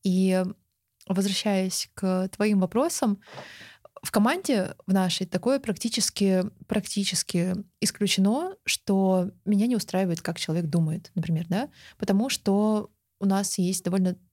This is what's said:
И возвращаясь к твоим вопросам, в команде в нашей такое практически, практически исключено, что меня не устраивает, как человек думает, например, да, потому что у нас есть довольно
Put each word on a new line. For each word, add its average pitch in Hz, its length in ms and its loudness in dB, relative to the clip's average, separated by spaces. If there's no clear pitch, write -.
И 185 400 2
возвращаясь 190 840 0
к 185 420 -2
твоим 208 240 2
вопросам, 220 600 0
в - 100 -8
команде 240 640 2
в 185 80 0
нашей 185 320 0
такое 247 340 0
практически, 190 840 0
практически 185 840 -2
исключено, 220 760 0
что 190 640 2
меня 202 220 2
не 247 80 2
устраивает, 185 460 -2
как 170 180 -6
человек 170 260 -2
думает, 160 500 -2
например, 165 320 -2
да, 220 220 -2
потому 202 320 2
что 208 600 0
у 202 60 0
нас 196 320 0
есть 185 260 0
довольно 185 320 0